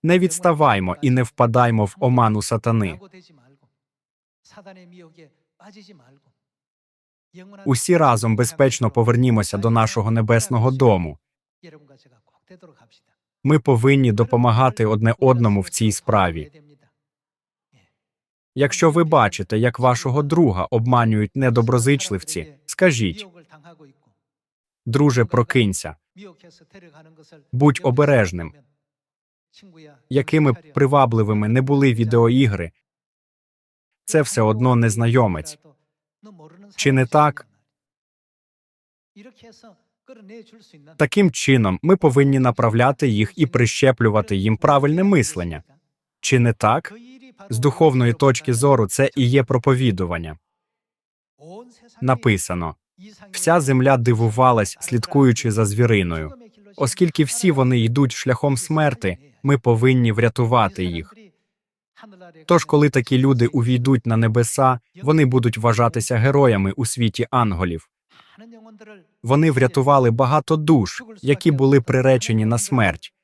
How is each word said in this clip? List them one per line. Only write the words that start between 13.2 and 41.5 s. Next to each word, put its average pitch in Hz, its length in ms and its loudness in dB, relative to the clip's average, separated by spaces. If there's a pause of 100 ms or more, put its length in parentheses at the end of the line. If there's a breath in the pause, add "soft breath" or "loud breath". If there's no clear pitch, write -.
Ми 147 140 4
повинні 131 540 2
допомагати 120 760 0
одне 110 320 0
одному 120 420 2
в 92 100 -8
цій 110 220 -2
справі. 87 680 -4 (1900)
Якщо 139 360 0
ви 165 140 2
бачите, 110 540 0
як 120 200 -2
вашого 127 440 0
друга 139 420 0
обманюють 113 720 0
недоброзичливці, 120 1160 -2 (120)
скажіть: 165 600 -2 (1600)
«Друже, 123 380 0
прокинься. 107 720 -2 (1600)
Будь 139 300 2
обережним». 120 720 0 (1600)
Якими 139 420 0
б - 220 -8
привабливими 113 760 2
не 127 140 0
були 139 320 2
відеоігри, 117 760 0 (1300)
це 156 180 0
все 123 200 -2
одно 113 340 0
незнайомець. 117 840 0 (1160)
Чи 139 160 0
не 131 140 2
так? 151 400 0 (3500)
Таким 165 340 0
чином, 110 520 0